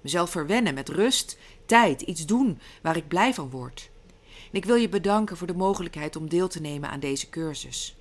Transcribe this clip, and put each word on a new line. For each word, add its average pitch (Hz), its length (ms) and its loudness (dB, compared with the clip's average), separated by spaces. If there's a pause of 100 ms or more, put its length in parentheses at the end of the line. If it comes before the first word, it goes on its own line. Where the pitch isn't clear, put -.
Mezelf 170 300 0
verwennen 180 440 2
met 135 140 -6
rust, 214 500 2 (280)
tijd, 220 360 6
iets 165 240 -6
doen 220 320 2 (240)
waar 160 140 0
ik 156 120 -6
blij 185 260 4
van 139 160 -6
word. 123 400 -12 (340)
En - 340 -8
ik 180 60 -4
wil 233 120 4
je 226 120 4
bedanken 196 480 0
voor 170 100 -8
de 175 80 -4
mogelijkheid 175 640 -2
om 156 120 -8
deel 175 200 2
te 170 120 -8
nemen 147 300 -6
aan 139 100 -8
deze 139 300 -4
cursus. 151 720 -8